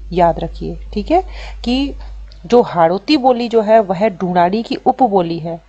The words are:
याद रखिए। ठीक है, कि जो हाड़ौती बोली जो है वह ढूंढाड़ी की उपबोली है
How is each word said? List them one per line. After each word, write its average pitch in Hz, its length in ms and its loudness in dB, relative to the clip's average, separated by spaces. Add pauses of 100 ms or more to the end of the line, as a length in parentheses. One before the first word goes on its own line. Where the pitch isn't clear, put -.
(120)
याद 170 280 2
रखिए। 165 380 -8 (140)
ठीक 208 180 -6
है, 359 120 4 (420)
कि 269 300 -2 (520)
जो 233 160 6
हाड़ौती 175 540 2
बोली 240 320 2
जो 226 120 2
है 214 200 4
वह 190 300 0
ढूंढाड़ी 180 520 0
की 233 140 -6
उपबोली 190 640 0
है 165 300 -10